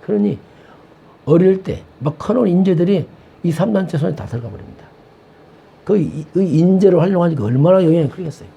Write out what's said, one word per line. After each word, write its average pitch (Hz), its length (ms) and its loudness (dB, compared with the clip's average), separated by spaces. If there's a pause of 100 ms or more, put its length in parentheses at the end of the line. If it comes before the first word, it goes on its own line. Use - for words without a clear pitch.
그러니 104 360 -2 (880)
어릴 185 360 4
때 - 220 -10 (140)
막 147 200 -6
커놓은 226 300 -2
인재들이 180 580 0 (360)
이 170 100 -2
삼 208 200 -2
단체 185 260 -2
손에 160 160 -4
다 101 120 -12
들어가 117 220 -10
버립니다. 95 380 -18 (1000)
그 208 140 0
이, 151 340 -4
그 185 100 0
인재를 180 580 4
활용하니까 170 440 0
얼마나 156 400 2
영향이 160 240 2
크겠어요. 160 480 -12